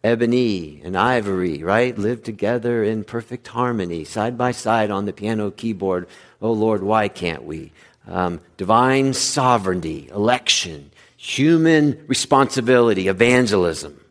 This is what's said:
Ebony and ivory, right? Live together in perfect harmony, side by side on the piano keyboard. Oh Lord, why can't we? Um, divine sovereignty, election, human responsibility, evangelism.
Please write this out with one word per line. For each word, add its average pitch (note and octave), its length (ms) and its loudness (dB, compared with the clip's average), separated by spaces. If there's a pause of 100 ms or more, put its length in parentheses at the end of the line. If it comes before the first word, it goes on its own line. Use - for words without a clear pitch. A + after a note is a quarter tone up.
Ebony A2+ 800 0
and F#2 120 -6
ivory, F#2+ 680 0
right? A2 340 0
Live A2 260 -4
together A2+ 640 -2
in A2 200 -2
perfect - 440 -10
harmony, G2+ 560 -4
side A#2 320 -4
by B2 160 -2
side A2 380 -2
on G2+ 160 -4
the - 80 -6
piano G#2 360 -4
keyboard. F#2+ 560 -4 (360)
Oh A2+ 100 0
Lord, G#2+ 300 0
why G#2+ 260 0
can't E2 360 -6
we? D2+ 280 -12 (340)
Um, F2 340 -4 (180)
divine B2+ 560 2
sovereignty, F2+ 1000 0
election, F#2+ 760 -2 (260)
human D#3 880 2
responsibility, A#2+ 1040 2
evangelism. G2 880 2 (120)